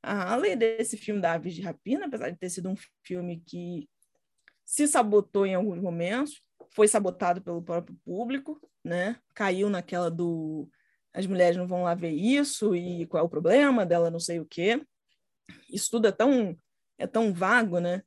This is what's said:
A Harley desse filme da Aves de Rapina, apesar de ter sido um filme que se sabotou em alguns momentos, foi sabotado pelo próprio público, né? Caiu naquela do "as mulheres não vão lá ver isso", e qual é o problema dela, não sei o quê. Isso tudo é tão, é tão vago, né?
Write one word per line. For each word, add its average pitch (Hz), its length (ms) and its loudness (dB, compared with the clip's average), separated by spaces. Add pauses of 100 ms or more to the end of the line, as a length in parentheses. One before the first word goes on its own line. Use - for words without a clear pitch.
A - 100 -6
Harley 233 420 0
desse 226 420 0
filme 208 240 -4
da 165 120 2
Aves 165 220 -4
de 156 60 -10
Rapina, 226 460 -4
apesar 226 240 -6
de 180 80 -12
ter 185 100 -8
sido 180 200 -8
um 190 80 -4 (260)
filme 175 420 -8
que 175 440 -10 (760)
se - 220 0
sabotou 208 580 4
em 190 100 -2
alguns 185 260 -2
momentos, 190 600 -4 (300)
foi 214 160 6
sabotado 185 560 0
pelo 170 200 -6
próprio 170 420 -6
público, 269 560 -6 (240)
né? 180 320 -2 (180)
Caiu 196 340 0
naquela 180 420 -2
do 160 580 -4 (440)
"as 190 140 -6
mulheres 180 300 4
não 180 100 -4
vão 180 160 -2
lá 170 120 0
ver 170 180 -6
isso", 220 640 2
e 175 320 -4
qual 165 160 0
é 170 40 2
o - 20 -2
problema 233 560 4
dela, 170 260 2
não 165 100 -6
sei 170 180 -4
o 156 80 -8
quê. 208 340 0 (880)
Isso - 220 -6
tudo 226 180 2
é 190 40 4
tão, 220 440 2 (400)
é - 100 -6
tão 220 280 2
vago, 185 460 2
né? 175 260 -2